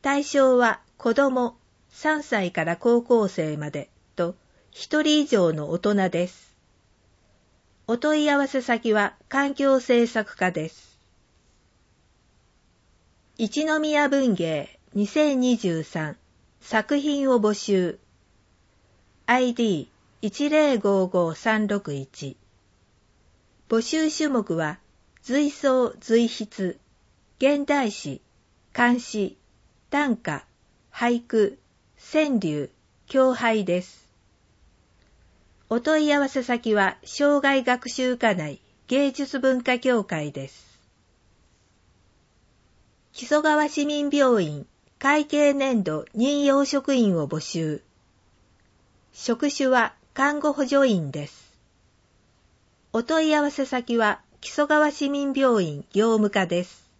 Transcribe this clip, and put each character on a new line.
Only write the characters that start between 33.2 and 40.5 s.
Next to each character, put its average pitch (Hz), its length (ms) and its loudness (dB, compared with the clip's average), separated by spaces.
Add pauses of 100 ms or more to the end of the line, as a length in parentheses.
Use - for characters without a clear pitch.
俳 226 320 0
で 180 160 0
す。 - 260 -20 (1600)
お 233 100 0
問 311 260 2
い 294 60 2
合 285 80 2
わ 277 80 0
せ 262 160 -4
先 240 300 -2
は、 196 300 2
生 285 360 2
涯 269 240 2
学 247 260 -2
習 254 280 -2
課 220 160 2
内 151 280 -6 (260)
芸 277 240 2
術 277 280 -6
文 262 220 2
化 247 180 0
協 247 240 2
会 151 280 -6
で 135 160 -10
す。 - 320 -20 (2250)